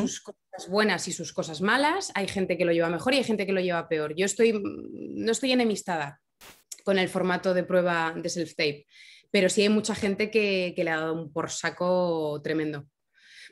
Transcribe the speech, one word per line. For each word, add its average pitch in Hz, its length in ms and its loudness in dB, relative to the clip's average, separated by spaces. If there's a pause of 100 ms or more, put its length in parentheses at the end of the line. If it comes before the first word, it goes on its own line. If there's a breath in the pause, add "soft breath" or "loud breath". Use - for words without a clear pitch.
sus - 140 -6
cosas - 480 -16
buenas 196 380 2
y 180 40 -6
sus 160 220 -8
cosas 160 280 -6
malas. 285 520 2
Hay 196 140 -2
gente 185 300 -2
que 180 80 2
lo 170 60 2
lleva 165 180 2
mejor 170 240 0
y 285 40 4
hay 254 60 2
gente 208 220 0
que 196 80 -2
lo 185 80 2
lleva 175 260 -2
peor. 151 280 -2
Yo 185 100 0
estoy, 226 280 4 (100)
no - 680 -6
estoy 254 220 0
enemistada 185 680 0 (640)
con 190 160 2
el 180 100 2
formato 180 460 0
de 180 80 4
prueba 175 520 2
de 170 140 -6
self-tape, 151 560 -2 (460 loud breath)
pero 190 180 4
sí 202 140 4
hay 208 60 6
mucha 214 260 2
gente 208 340 -2
que, 196 460 2
que 180 80 -2
le 165 80 0
ha 160 80 0
dado 160 160 -2
un 160 180 -8
por 160 160 -4
saco 165 960 0
tremendo. 156 420 -4 (680 loud breath)